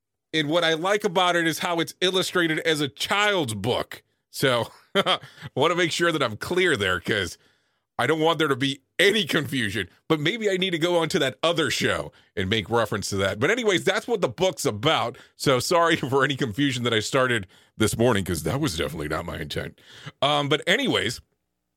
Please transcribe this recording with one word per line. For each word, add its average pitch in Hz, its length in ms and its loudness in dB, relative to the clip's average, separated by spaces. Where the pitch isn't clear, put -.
And 151 140 0
what 165 160 2
I 165 80 2
like 196 320 0
about 180 320 2
it 170 100 2
is 156 120 -2
how 175 200 -2
it's 160 220 -4
illustrated 180 580 0
as 156 220 0
a 143 80 -2
child's 196 640 0
book. 101 500 -4
So, 123 360 0
<laughs> - 140 -16
I 185 240 2
wanna 165 200 2
make 170 180 0
sure 170 180 2
that 151 100 -2
I'm 113 140 -2
clear 180 400 0
there, 92 240 0
'cause 98 380 -2
I 120 80 0
don't 156 140 2
want 156 200 2
there 156 100 2
to 139 80 2
be 139 240 -2
any 202 240 4
confusion, 117 640 -2
but 156 100 2
maybe 196 300 0
I 190 80 2
need 185 140 -2
to 170 60 0
go 175 200 2
on 165 120 2
to 165 100 0
that 135 220 0
other 160 300 2
show 80 400 -2
and 95 140 -2
make 110 200 0
reference 113 420 0
to 101 60 -4
that. 98 220 0
But 143 100 2
anyways, 208 360 0
that's 196 240 -2
what 220 100 0
the 170 80 0
book's 180 380 -2
about. 120 520 -2
So 131 220 2
sorry 170 360 4
<laughs> 139 160 -4
for 135 140 4
any 143 100 -2
confusion 127 480 -2
that 117 100 0
I 110 60 2
started 123 480 0
this 107 200 2
morning, 110 280 2
'cause 82 180 -4
that 80 160 -2
was 117 160 -2
definitely 76 320 -4
not 78 180 -4
my 80 120 -8
intent. 76 420 -8
Um, 143 280 0
but 151 180 0
anyways, 151 540 0